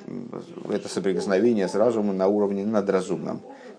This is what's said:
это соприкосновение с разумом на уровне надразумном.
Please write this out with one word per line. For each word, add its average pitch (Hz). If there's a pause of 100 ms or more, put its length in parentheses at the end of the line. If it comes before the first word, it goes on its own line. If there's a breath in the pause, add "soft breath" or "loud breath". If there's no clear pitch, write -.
(680)
это 104
соприкосновение 98
с 82
разумом 104
на 95
уровне 101
надразумном. 92 (380 loud breath)